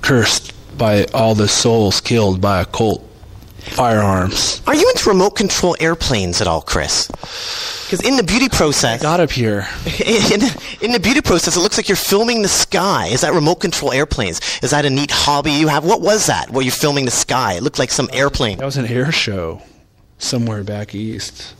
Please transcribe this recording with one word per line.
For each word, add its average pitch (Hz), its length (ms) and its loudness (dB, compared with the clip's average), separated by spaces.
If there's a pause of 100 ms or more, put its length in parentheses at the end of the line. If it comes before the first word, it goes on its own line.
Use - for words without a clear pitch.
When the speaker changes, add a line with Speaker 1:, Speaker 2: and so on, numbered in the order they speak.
Speaker 1:
cursed - 520 0 (240)
by 104 260 2 (100)
all 113 220 2
the 104 140 2
souls 113 500 2
killed 101 400 2
by 98 220 2
occult - 440 -2 (520)
firearms. 101 1080 0
Speaker 2:
Are 247 100 2
you 370 140 6
into 494 200 2
remote 190 220 4
control 180 500 0
airplanes 117 580 0
at - 80 0
all, 80 140 0
Chris? - 480 -2 (800)
'Cause 175 120 -4
in 254 160 2
the 240 60 2
beauty 208 260 2
process 135 500 2
Speaker 1:
I - 20 -6
got 156 180 2
up 160 120 2
here. 107 360 0 (180)
Speaker 2:
<laughs> - 200 -4
In, 208 360 2 (380)
in 226 120 -2
the 240 100 2
beauty 247 200 2
process, 165 360 2
it - 20 2
looks 185 160 0
like 226 140 -2
you're 196 60 4
filming 226 480 0
the 196 40 0
sky. 170 600 0
Is 113 140 0
that 160 120 2
remote 160 220 2
control 165 360 -2
airplanes? 127 480 0 (220)
Is 131 100 -2
that 147 140 2
a 139 60 2
neat 143 180 0
hobby 147 420 0
you 151 180 2
have? 147 140 0
What 175 160 2
was 202 280 2
that, 90 240 0
where 131 120 0
you're 127 80 0
filming 143 340 0
the 120 60 -2
sky? 120 420 0
It 87 100 -4
looked 143 160 -4
like 131 100 0
some 131 240 -2
airplane. 127 460 0
Speaker 1:
That 135 60 -6
was 139 120 -4
an 127 80 -2
air 127 260 -2
show 95 520 -4 (560)
somewhere 113 440 -4
back 104 300 -8
east. 110 680 -10